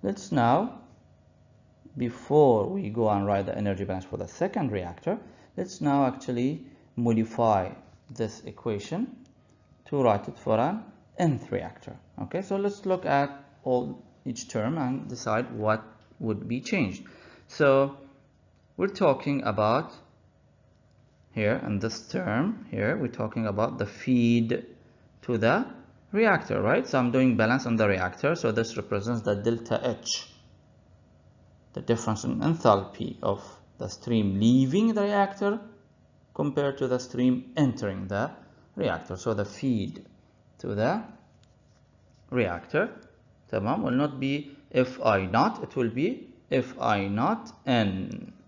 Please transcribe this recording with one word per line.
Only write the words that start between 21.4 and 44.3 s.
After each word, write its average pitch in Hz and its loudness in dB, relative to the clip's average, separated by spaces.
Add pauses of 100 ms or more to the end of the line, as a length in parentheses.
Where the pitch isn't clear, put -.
in 101 -2
this - -6
term 175 -2
here, 120 0
we're 139 -4
talking 113 -4
about 110 -2
the 113 -2
feed 117 2 (580)
to 120 -2
the 135 2 (460)
reactor, 196 2
right? 156 2
So 139 0
I'm 123 2
doing 127 4
balance 117 2
on 117 0
the 110 4
reactor, 95 0
so 117 0
this 110 -2
represents 107 -2
the 104 0
delta 117 0
H, - -4 (1500)
the - -8
difference 110 -2
in 127 -2
enthalpy 120 0
of 101 -2 (340)
the 107 -8
stream 101 0
leaving 131 4
the 208 0
reactor 202 0 (760)
compared 143 0
to 135 0
the 123 0
stream 127 0
entering 101 -2
the 104 -2 (440)
reactor. 92 -4
So 113 -2
the 101 -2
feed 113 -4 (540)
to - -6
the 143 0 (1300)
reactor, 120 0 (640)
تمام, 110 -2
will 131 -2
not 139 0
be 139 -4 (140)